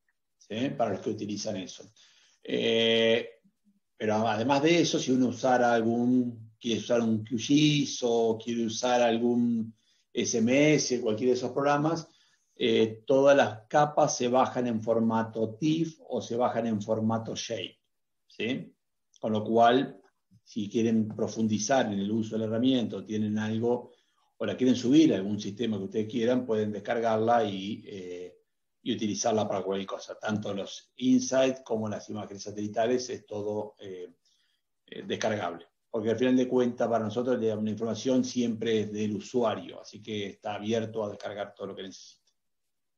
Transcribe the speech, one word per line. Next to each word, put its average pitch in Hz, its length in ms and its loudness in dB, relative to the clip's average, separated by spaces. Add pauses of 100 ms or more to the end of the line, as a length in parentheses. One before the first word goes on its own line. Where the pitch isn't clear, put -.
(360)
¿sí? 120 400 -6
Para 110 180 0
los 87 80 -6
que 113 100 -4
utilizan 104 460 -6
eso. - 260 -12 (600)
Eh, 113 840 2 (680)
pero 107 200 -2 (120)
además 123 360 2
de 170 180 4
eso, 156 160 2
si 127 140 -2
uno 127 160 4
usara 120 460 2
algún, 120 720 0 (120)
quiere 113 200 -2
usar 120 220 0
un 110 240 0
Q 127 100 -6
G - 160 -4
I 151 320 4
S - 200 -6
o 117 340 2
quiere 117 280 -4
usar 123 360 0
algún 117 760 2 (380)
S 120 240 -2
M 139 380 6
S, 123 260 0
cualquiera 123 300 0
de 120 60 4
esos 127 140 -4
programas, 143 560 0 (480)
eh, 113 520 2
todas 139 280 6
las 123 320 2
capas 151 480 2
se 123 120 0
bajan 123 400 2
en 110 160 -2
formato 113 720 0
tif 160 520 -2
o 117 140 -4
se 117 140 -6
bajan 117 320 0
en 107 120 -2
formato 110 560 -2
shape, 95 440 -8 (480)
¿sí? 135 440 -6 (480)
Con 110 140 -2
lo 104 100 0
cual, 117 560 4 (440)
si 104 260 -8
quieren 113 400 2
profundizar 113 800 0
en 101 120 -2
el 101 120 -2
uso 110 240 -2
de 110 40 -4
la 110 60 -2
herramienta 113 520 0
o 95 60 -10
tienen 107 340 -4
algo, 110 540 -2 (460)
o 104 80 -4
la 98 100 -4
quieren 127 200 4
subir 123 380 6
a 95 40 2
algún 98 220 -4
sistema 107 380 -4
que 95 60 -4
ustedes 104 260 -4
quieran, 123 360 0
pueden 107 260 0
descargarla 113 720 0
y, 98 420 -6
eh, 90 520 -12 (440)
y 120 140 -4
utilizarla 107 520 0
para 101 140 -4
cualquier 95 260 -4
cosa. - 300 -10
Tanto 104 360 -4
los - 420 -12
insights 127 720 2
como 110 240 -4
las 101 200 -10
imágenes 101 340 -10
satelitales 107 640 -2
es 107 160 -10
todo, 104 520 -6
eh, 90 360 -14 (760)
eh, - 180 -14
descargable. 98 600 -4 (220)
Porque 113 220 -2
al 107 60 0
final 127 200 4
de 127 100 2
cuentas, 123 400 0
para 110 160 0
nosotros 120 380 -2
la, 110 140 0
la 107 140 -2
información 117 540 0
siempre 113 580 0
es 101 120 -4
del 107 220 -2
usuario, 104 640 -4
así 107 200 -20
que 104 260 -8
está 104 280 -10
abierto 110 480 -2
a 101 60 -4
descargar 101 440 -10
todo 101 140 -10
lo 95 80 -12
que 95 80 -12
necesite. - 480 -18 (680)